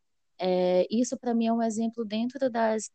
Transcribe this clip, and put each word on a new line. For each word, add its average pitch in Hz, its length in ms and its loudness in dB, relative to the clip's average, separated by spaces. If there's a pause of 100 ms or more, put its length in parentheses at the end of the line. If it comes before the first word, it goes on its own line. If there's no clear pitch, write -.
(400)
É, 180 520 2
isso, 247 260 0
pra 240 160 -4
mim, 226 140 2
é 226 60 2
um 233 100 0
exemplo 226 420 -2
dentro 247 440 -2
das, 220 460 0